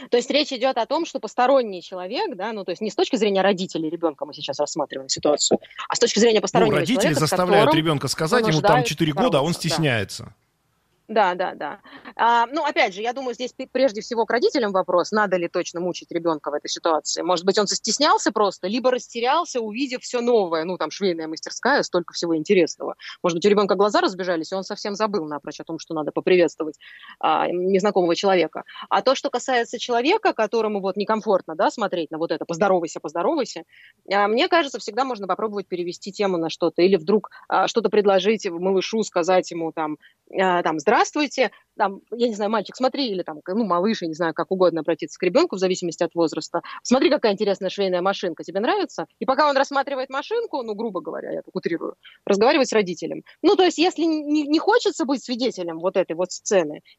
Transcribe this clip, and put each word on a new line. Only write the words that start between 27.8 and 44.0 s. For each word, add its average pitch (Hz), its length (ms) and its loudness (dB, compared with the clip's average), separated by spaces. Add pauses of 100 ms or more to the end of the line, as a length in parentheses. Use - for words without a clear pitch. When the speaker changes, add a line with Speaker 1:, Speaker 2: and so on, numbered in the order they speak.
Speaker 1:
человека. 180 460 0 (280)
А 196 120 2
то, 262 140 2
что - 160 -6
касается 240 480 -2
человека, 285 540 0
которому 214 460 -2
вот 185 160 -4
некомфортно, 202 600 0
да, 285 160 2
смотреть 180 400 -4
на 160 80 -8
вот 165 120 -2
это 160 140 -4
«поздоровайся, 175 540 0
поздоровайся», 175 640 -4 (500)
а, 202 140 2
мне 247 200 2
кажется, 330 300 0
всегда 226 280 -4
можно 226 220 -6
попробовать 202 400 -4
перевести 175 440 -8
тему 196 260 -2
на 165 140 -2
что-то. 170 320 0
Или 190 140 6
вдруг, 185 340 0 (160)
а, 180 200 2
что-то 214 220 -2
предложить 202 580 4
малышу, 185 560 0
сказать 180 460 2
ему 165 220 -6
там, 151 260 -6 (420)
а, 180 220 2
там: 165 180 -2
«Здравствуйте», 294 720 0 (260)
там, 196 240 -2 (100)
я 240 160 0
не 220 80 -2
знаю, 202 160 -2
«Мальчик, 214 240 -2
смотри», 254 340 -2
или 185 140 -4
там, 151 240 -10
ну, 226 180 -2
малыш, 185 360 2